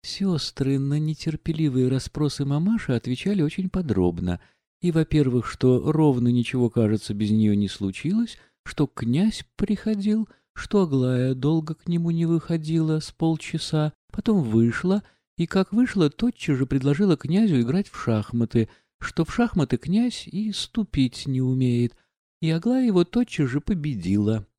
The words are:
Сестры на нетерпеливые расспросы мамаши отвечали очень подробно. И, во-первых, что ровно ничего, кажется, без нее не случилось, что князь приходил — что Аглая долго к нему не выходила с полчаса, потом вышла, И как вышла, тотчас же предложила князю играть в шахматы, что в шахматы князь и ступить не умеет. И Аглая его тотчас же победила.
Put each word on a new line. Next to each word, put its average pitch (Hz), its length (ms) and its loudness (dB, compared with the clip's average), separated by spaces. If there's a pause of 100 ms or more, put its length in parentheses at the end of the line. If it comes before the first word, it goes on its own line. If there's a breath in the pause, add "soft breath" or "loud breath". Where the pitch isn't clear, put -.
Сестры 139 720 -2
на 139 200 -2
нетерпеливые 156 880 -2
расспросы 139 560 -2
мамаши 156 480 0
отвечали 151 500 -2
очень 185 280 -2
подробно. 90 680 0 (440 soft breath)
И, 175 100 0
во-первых, 147 540 2
что 127 440 2
ровно 143 380 2
ничего, 120 420 0
кажется, 107 440 0
без 104 160 -2
нее 107 240 4
не 101 140 0
случилось, 165 680 -4 (260 soft breath)
что - 220 -2
князь 147 580 -2 (120)
приходил — 208 720 -2 (260 soft breath)
что - 280 0
Аглая 127 520 0
долго 156 400 0
к - 140 -12
нему 170 220 0
не 165 160 0
выходила 160 760 0
с - 120 -14
полчаса, 156 800 -2 (200)
потом 208 300 0
вышла, 117 600 2 (340 soft breath)
И 170 100 -2
как - 260 0
вышла, 208 380 2
тотчас 220 460 -2
же 131 100 0
предложила 143 500 2
князю 170 440 2
играть 143 280 0
в - 80 -18
шахматы, 113 720 0 (320 soft breath)
что - 240 -4
в - 100 -8
шахматы 180 420 0
князь 220 500 -2
и 208 260 -6
ступить - 760 -2
не 131 140 -2
умеет. 123 560 0 (440)
И 160 100 0
Аглая 240 360 0
его 180 180 4
тотчас 170 440 -2
же 135 120 -2
победила. 107 840 0 (120)